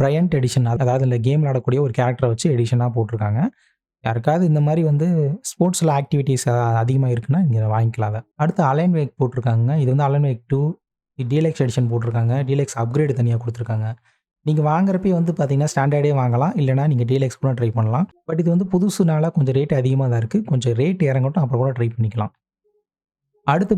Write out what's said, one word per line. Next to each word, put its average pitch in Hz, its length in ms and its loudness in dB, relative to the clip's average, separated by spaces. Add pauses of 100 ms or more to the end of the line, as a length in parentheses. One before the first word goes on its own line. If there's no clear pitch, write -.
Bryant 160 400 2
எடிஷன், 123 340 0
அதாவது 131 340 0
இந்த 120 100 0 (100)
கேம் 151 140 2
விளையாடக்கூடிய 131 440 0
ஒரு 117 140 -6
கேரக்டரை 123 320 0
வச்சு 117 240 -2
எடிஷனா 120 400 0
போட்டிருக்காங்க. 110 440 -2 (640)
யாருக்காவது 120 460 0
இந்த 151 160 2
மாதிரி 160 220 0
வந்து 147 180 0 (440)
ஸ்போர்ட்ஸ்ல 175 400 0 (100)
ஆக்டிவிட்டீஸ் 135 500 0
அ-, 120 320 0
அதிகமா 131 320 0
இருக்குன்னா, 120 320 0
நீங்க 110 260 0
வாங்கிக்கலாம் 113 400 0
அதை. 107 80 -6 (220)
அடுத்து 165 260 0
Alan 160 300 2
Wake 143 220 -2
போட்டிருக்காங்க. 120 500 0 (140)
இது 127 80 2
வந்து 143 160 2
Alan 143 200 2
Wake 120 240 -4
டூ 135 80 2 (600)
டீலக்ஸ் 147 440 0
எடிஷன் 123 280 0
போட்டிருக்காங்க. 117 420 0 (160)
டீலக்ஸ் 139 320 -2
அப்கிரேடு 135 380 0
தனியா 117 240 0
கொடுத்துருக்காங்க. 113 440 -4 (580)
நீங்க 151 220 0
வாங்குறப்பயே 185 500 0
வந்து 170 220 0
பாத்தீங்கன்னா, 143 320 0
ஸ்டாண்டர்டே 147 480 0
வாங்கலாம், 127 420 0
இல்லைன்னா 135 300 2
நீங்க 120 200 2
டீலக்ஸ் 131 300 -2
கூட 135 200 0
ட்ரை 113 160 0
பண்ணலாம். 117 280 0 (220)
but 160 160 -4
இது 165 120 0
வந்து 185 200 0
புதுசுனால 170 600 0
கொஞ்சம் 135 220 2
ரேட் 151 200 0
அதிகமா 131 340 2
தான் 117 100 0
இருக்கு. 196 180 -2 (100)
கொஞ்சம் 120 300 0
ரேட் 185 280 0
இறங்கட்டும், 135 360 0
அப்புறம் 123 180 0
கூட 135 160 0
ட்ரை 117 160 0
பண்ணிக்கலாம். 107 380 -2 (1120)
அடுத்து 180 300 0